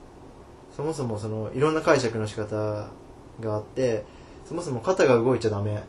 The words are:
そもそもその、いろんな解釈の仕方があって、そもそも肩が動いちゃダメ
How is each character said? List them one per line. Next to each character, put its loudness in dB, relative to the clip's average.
そ -6
も -2
そ -6
も -4
そ -6
の、 -6
い -4
ろ 6
ん 2
な 0
解 6
釈 -2
の -2
仕 -10
方 -4
が -4
あ -2
っ -6
て、 -2
そ -12
も -6
そ -6
も -4
肩 4
が 8
動 4
い -6
ち -2
ゃ 4
ダ -2
メ -4